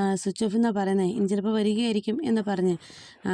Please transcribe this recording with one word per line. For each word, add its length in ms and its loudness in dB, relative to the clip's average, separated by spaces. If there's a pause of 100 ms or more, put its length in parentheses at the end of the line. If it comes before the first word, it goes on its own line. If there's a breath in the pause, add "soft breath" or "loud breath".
(160)
സ്വിച്ച് 300 -4
ഓഫ് 100 -2
എന്നാ 160 4
പറയുന്നേ, 360 2
ഇനി 200 0
ചിലപ്പോൾ 260 0
വരികയായിരിക്കും" 720 0
എന്ന് 180 2
പറഞ്ഞ്, 340 0 (460 loud breath)
"ആ, 120 -4